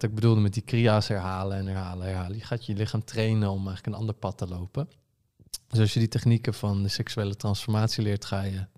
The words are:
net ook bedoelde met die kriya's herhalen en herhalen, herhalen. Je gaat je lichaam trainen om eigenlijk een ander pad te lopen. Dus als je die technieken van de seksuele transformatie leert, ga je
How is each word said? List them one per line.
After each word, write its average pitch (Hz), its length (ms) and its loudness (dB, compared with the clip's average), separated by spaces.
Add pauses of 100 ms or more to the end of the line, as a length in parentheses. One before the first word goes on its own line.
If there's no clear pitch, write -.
net 110 100 0
ook 110 40 -6
bedoelde 110 260 6
met 101 140 4
die 110 80 -2
kriya's 113 460 4
herhalen 95 500 -2
en 95 80 -4
herhalen, 92 400 -4
herhalen. 92 300 -4
Je 110 80 -10
gaat - 220 -6
je 107 80 -2
lichaam 107 300 -2
trainen 110 460 2
om 98 60 -2 (100)
eigenlijk 95 200 -8
een 107 80 -4
ander 107 200 -4
pad 95 240 -6
te 90 100 -4
lopen. 90 400 -6 (800)
Dus 113 120 4
als 107 120 6
je - 60 0
die 113 100 4
technieken 113 460 2
van 101 280 0
de 98 60 0
seksuele 101 480 -4
transformatie 107 680 0
leert, 104 220 -2
ga 98 180 -2
je 95 240 -4 (120)